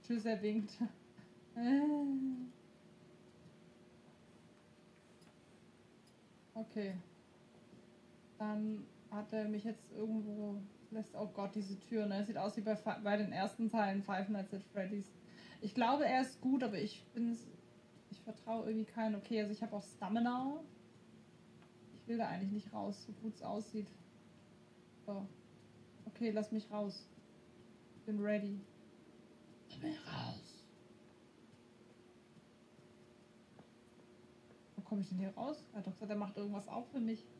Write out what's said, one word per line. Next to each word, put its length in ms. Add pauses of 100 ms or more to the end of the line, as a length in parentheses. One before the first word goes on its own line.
Tschüss, 220
er 180
winkt. 300 (800)
<laughs> 920 (4000)
Okay. 400 (1400)
Dann 480 (280)
hat 200
er 160
mich 140
jetzt 300
irgendwo 680 (300)
lässt, 240
oh 140
Gott, 260
diese 240
Tür, 280
ne? 180
Sieht 120
aus 200
wie 60
bei 120
Fi-, 300
bei 120
den 140
ersten 380
Teilen 340
Five 260
Nights 240
at 120
Freddy's. 440 (520)
Ich 140
glaube, 300
er 180
ist 180
gut, 240
aber 140
ich 360
bin's, 320 (640)
ich 120
vertraue 440
irgendwie 200
keinen. 280
Okay, 260
also 120
ich 100
hab 100
auch 120
Stamina. 760 (1400)
Ich 80
will 100
da 80
eigentlich 260
nicht 200
raus, 320
so 80
gut's 300
aussieht. 500 (1120)
So. 200 (800)
Okay, 240
lass 200
mich 200
raus. 380 (1000)
Bin 120
ready. 380 (1080)
Lass 140
mich 240
raus. 580 (4000)
Wo 60
komm 180
ich 100
denn 80
hier 160
raus? 380
Er 80
hat 60
doch 60
gesagt, 180
er 60
macht 220
irgendwas 300
auf 220
für 100
mich. 260 (140)